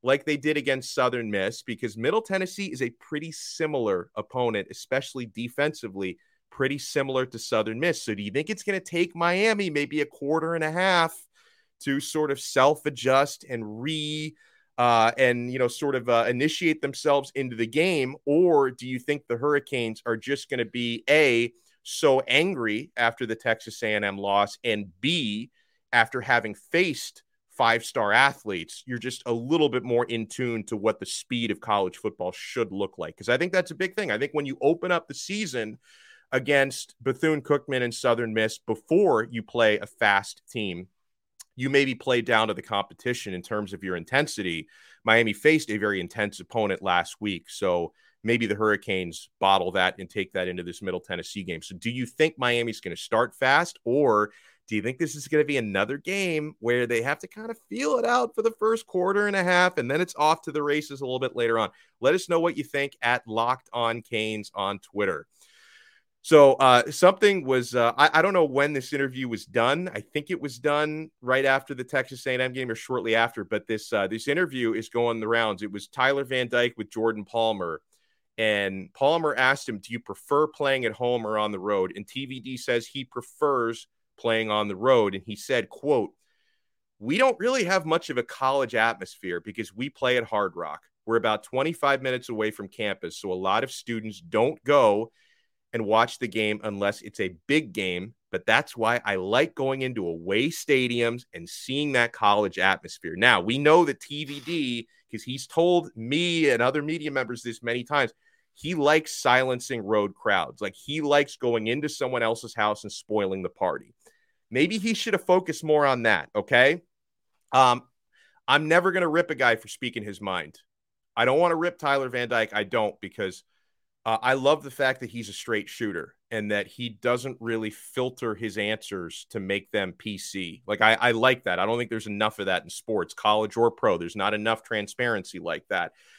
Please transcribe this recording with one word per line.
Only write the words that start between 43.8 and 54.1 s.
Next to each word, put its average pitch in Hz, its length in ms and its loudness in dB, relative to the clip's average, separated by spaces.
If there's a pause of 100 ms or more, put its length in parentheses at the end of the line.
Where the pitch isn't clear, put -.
your 92 140 -4
intensity. 92 720 -4 (340)
Miami 113 300 4
faced 151 380 2
a 107 80 -2
very 101 220 -2
intense 101 380 -6
opponent 98 420 -4
last 90 380 0
week, 101 320 -8
so 87 420 -2 (300)
maybe 117 240 0
the 101 80 0
Hurricanes 101 760 -2 (100)
bottle 95 320 4
that 92 260 0
and 92 100 -14
take 95 260 -6
that 92 120 -2
into 90 160 -6
this 87 180 -12
Middle 92 200 -6
Tennessee 90 420 -10
game. 85 200 -8
So - 120 -16
do 104 160 -8
you 123 160 -6
think 156 320 0
Miami's 120 420 0
gonna 85 160 -10
start 113 380 0
fast, 143 480 2
or 117 500 2 (360)